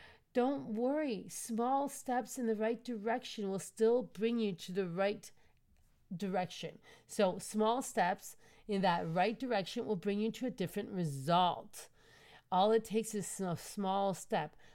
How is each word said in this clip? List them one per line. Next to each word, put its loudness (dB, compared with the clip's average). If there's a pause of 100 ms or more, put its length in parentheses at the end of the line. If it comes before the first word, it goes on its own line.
(320)
don't 2
worry. 0
Small 0
steps -4
in -2
the 2
right 0
direction -4
will -2
still 4
bring 0
you 0
to -10
the 0
right 0 (880)
direction. -4 (280)
So 2
small 2
steps -2 (300)
in 0
that 4
right 2
direction -2
will 0
bring 0
you 0
to -4
a -2
different -4
result. 0 (640)
All 6
it 4
takes -2
is -4
a -2
small 0
step, -4 (180)